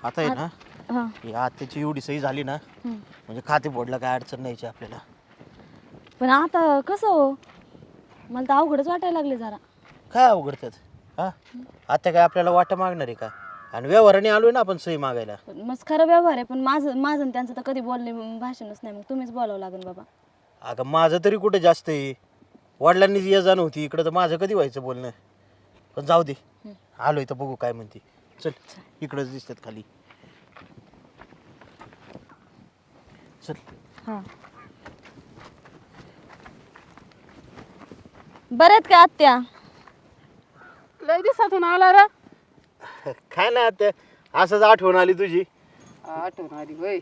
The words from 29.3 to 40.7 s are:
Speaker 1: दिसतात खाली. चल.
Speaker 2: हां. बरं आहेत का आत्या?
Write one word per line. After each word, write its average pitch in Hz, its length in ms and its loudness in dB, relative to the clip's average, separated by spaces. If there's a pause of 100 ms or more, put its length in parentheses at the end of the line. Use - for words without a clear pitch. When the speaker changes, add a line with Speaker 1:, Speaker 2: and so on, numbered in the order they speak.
Speaker 1:
दिसतात 131 240 -18 (100)
खाली. 110 180 -18 (3750)
चल. 156 40 -12 (540)
Speaker 2:
हां. 214 140 -12 (4000)
बरं 302 200 6
आहेत 427 160 6
का 359 120 6
आत्या? 294 400 6 (1600)